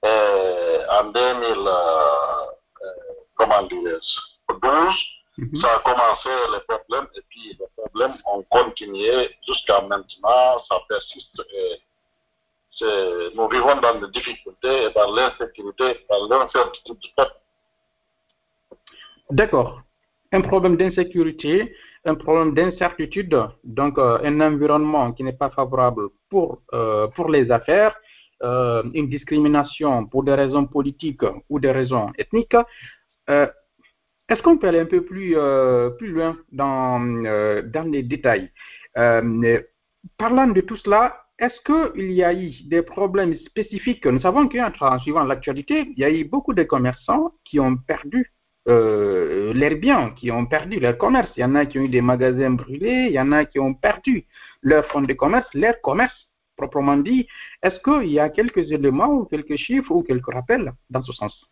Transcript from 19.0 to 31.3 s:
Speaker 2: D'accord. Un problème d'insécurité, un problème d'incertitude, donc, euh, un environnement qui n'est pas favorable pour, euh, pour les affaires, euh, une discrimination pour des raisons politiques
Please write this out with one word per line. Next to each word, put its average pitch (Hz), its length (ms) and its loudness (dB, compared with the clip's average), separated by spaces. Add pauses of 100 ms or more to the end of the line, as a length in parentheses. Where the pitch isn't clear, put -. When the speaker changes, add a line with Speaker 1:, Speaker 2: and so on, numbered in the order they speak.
Speaker 2:
D'accord. 143 500 0 (520)
Un 190 100 2
problème 185 340 2
d'insécurité, 175 1000 -2 (300)
un 156 100 0
problème 160 400 2
d'incertitude, 165 840 0 (240)
donc, 139 340 -2
euh, 123 260 4
un 151 180 0
environnement 151 720 2
qui 131 100 -10
n'est 131 140 -6
pas 139 140 -2
favorable 123 580 0 (200)
pour, 185 300 0 (140)
euh, 110 420 0
pour 165 140 -4
les 135 220 2
affaires, 185 440 2 (480)
euh, 123 400 0 (100)
une 147 160 -4
discrimination 143 960 0
pour 135 160 -2
des 139 100 2
raisons 139 320 2
politiques 139 580 -4 (260)